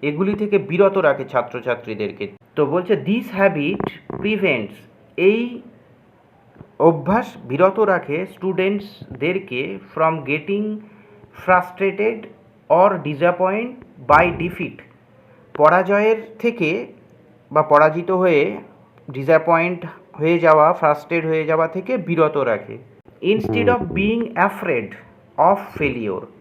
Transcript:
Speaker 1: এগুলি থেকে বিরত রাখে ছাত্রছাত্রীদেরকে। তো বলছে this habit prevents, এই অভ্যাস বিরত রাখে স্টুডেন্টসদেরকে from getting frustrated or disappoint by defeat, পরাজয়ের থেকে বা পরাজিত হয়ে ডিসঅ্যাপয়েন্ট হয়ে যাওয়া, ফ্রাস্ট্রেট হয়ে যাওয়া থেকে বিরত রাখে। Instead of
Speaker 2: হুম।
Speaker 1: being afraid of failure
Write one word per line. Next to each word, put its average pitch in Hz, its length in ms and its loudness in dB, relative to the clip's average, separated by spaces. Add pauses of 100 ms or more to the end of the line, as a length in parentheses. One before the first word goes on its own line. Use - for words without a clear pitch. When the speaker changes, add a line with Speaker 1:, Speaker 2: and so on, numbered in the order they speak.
Speaker 1:
এগুলি 160 320 -2
থেকে 208 240 -2
বিরত 190 400 2
রাখে 139 280 2
ছাত্রছাত্রীদেরকে। 110 1000 -4 (300)
তো 151 100 2
বলছে 175 280 -2 (140)
this 220 200 -2 (120)
habit 170 440 0 (360)
prevents, 185 560 -2 (420)
এই 226 440 2 (1160)
অভ্যাস 165 480 2 (180)
বিরত 175 340 0
রাখে 185 460 0
স্টুডেন্টসদেরকে 185 1400 -4 (340)
from 160 180 2 (160)
getting 196 360 -4 (760)
frustrated 190 760 0 (520)
or 175 200 6 (180)
disappoint 180 600 -2 (420)
by 156 140 6 (160)
defeat, 170 360 -8 (800)
পরাজয়ের 196 640 4 (200)
থেকে 226 300 -2 (840)
বা 151 120 2
পরাজিত 156 480 4
হয়ে 180 300 4 (680)
ডিসঅ্যাপয়েন্ট 165 720 0 (280)
হয়ে 165 260 0
যাওয়া, 156 340 6
ফ্রাস্ট্রেট 160 520 -2
হয়ে 160 200 -2
যাওয়া 160 220 0
থেকে 190 300 -6
বিরত 156 400 0
রাখে। 110 380 -2 (460)
Instead 214 460 0
of 240 120 2
Speaker 2:
হুম। 185 200 -8
Speaker 1:
being 220 240 0 (240)
afraid 135 420 -4 (600)
of 196 80 2 (200)
failure 117 480 -4 (160)